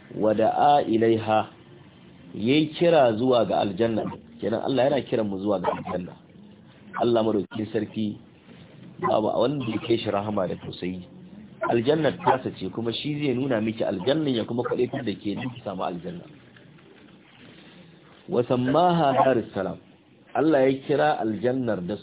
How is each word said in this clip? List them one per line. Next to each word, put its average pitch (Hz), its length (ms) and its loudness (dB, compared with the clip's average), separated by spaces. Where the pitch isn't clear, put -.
Wa 107 160 2
da'a 135 480 4
ilaiha, 110 640 2
yayi 147 400 0
kira 156 400 6
zuwa 120 320 4
ga - 160 0
aljanna. 107 400 0
Kenan 104 260 -2
Allah 131 240 2
yana 139 160 2
kiran 113 240 0
mu 95 80 -6
zuwa 98 220 0
ga 87 100 -2
aljanna. 90 460 -8
Allah 117 240 2
madaukakin 107 480 -2
sarki 104 480 -4
babu - 320 0
a - 100 -2
wanda 135 300 0
ya 110 100 -4
kai 117 220 0
shi 110 100 -4
rahama 101 380 -2
da 85 80 -6
tausayi. 90 480 -10
Aljannar 131 480 2
tasa 131 400 0
ce, 95 160 -8
kuma 117 200 -4
shi 151 280 -6
zai 139 160 0
nuna 123 240 0
miki 110 240 -2
aljannan 135 500 0
ya 107 100 -2
kuma 117 200 -4
kwadaitar 123 400 -2
da 104 80 -2
ke 101 240 -6
don 123 160 -6
ki - 80 -16
samu 92 240 -6
aljanna. 87 400 -8
"Wa 143 140 2
sammaha 139 760 4
darus 127 320 2
salam." 92 240 -4
Allah 135 320 4
ya 135 80 6
kira 151 320 2
aljannar 110 640 -2
da 101 180 -4